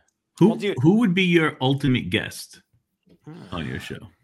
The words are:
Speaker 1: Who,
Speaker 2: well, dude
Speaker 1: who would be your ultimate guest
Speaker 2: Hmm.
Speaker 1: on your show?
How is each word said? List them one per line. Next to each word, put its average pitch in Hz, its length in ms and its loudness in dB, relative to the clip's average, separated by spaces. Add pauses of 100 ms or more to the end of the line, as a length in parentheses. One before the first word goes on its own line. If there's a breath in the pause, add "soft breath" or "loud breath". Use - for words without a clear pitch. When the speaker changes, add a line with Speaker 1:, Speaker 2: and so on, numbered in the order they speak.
(380)
Speaker 1:
Who, 165 100 6
Speaker 2:
well, - 80 2
dude 202 260 -4
Speaker 1:
who 196 160 6
would 208 160 2
be 190 100 2
your 165 380 2
ultimate 131 480 0
guest - 500 -6 (640)
Speaker 2:
Hmm. 156 180 -18 (100)
Speaker 1:
on 82 140 -6
your 65 140 -8
show? - 180 -12 (260)